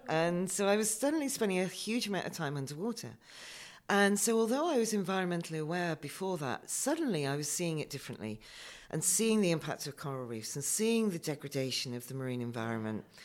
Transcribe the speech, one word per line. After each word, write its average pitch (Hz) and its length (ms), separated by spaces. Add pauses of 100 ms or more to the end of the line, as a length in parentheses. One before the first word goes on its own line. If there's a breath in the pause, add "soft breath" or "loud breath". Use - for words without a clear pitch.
And 175 440
so 202 160
I 202 100
was 214 160
suddenly 285 360
spending 202 300
a 190 60
huge 208 400
amount 196 220
of 165 60
time 147 240
underwater. 147 520 (800 loud breath)
And 202 300
so 226 180
although 247 320
I 294 80
was 220 160
environmentally 175 640
aware 170 360
before 180 440
that, 131 300
suddenly 254 560
I 139 100
was 147 140
seeing 165 300
it 135 100
differently 107 500 (520 loud breath)
and 151 120
seeing 220 380
the 185 80
impact 151 380
of 139 100
coral 131 300
reefs 113 280
and 139 80
seeing 220 460
the 170 80
degradation 135 800
of 123 120
the 131 60
marine 127 280
environment. 113 640 (220 loud breath)